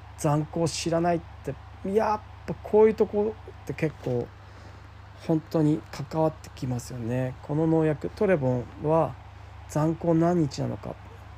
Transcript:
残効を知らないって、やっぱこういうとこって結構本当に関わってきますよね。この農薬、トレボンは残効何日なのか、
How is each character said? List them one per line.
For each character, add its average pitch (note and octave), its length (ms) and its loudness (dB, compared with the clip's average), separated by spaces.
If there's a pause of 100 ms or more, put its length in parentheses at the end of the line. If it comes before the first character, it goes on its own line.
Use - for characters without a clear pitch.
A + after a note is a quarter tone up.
(200)
残 D3+ 260 2
効 E3 160 -4
を E3 80 4
知 - 220 -4
ら E3 100 2
な F3 120 4
い - 40 2
っ E3 40 -10 (220)
て、 C#3+ 120 -8 (340)
や G#3+ 280 2
っ - 20 -16 (260)
ぱ F3 160 -4
こ G#3+ 220 6
う A3 60 10
い - 20 4
う - 20 2
と G#3+ 140 2
こ G#3+ 260 0 (300)
っ - 20 -20
て D3 80 -4
結 D3+ 300 -2
構 B2 240 0 (1000)
本 D#3+ 240 2
当 D#3+ 140 2
に D3+ 180 2 (100)
関 D#3+ 300 -4
わ D#3+ 80 4
っ - 20 -2
て - 220 -12
き - 140 -6
ま B2 120 -2
す - 140 -12
よ B2 60 -8
ね。 B2+ 420 -2
こ - 140 -4
の D#3+ 100 2
農 D#3+ 200 4
薬、 D#3 300 0
ト G#3+ 120 2
レ F#3 100 6
ボ C3 120 0
ン B2 160 0 (180)
は D#3+ 320 2 (520)
残 D#3 280 2
効 E3+ 180 2
何 E3+ 300 4
日 C#3 180 -2
な B2+ 60 -2
の A#2+ 100 -6
か、 - 160 -10 (440)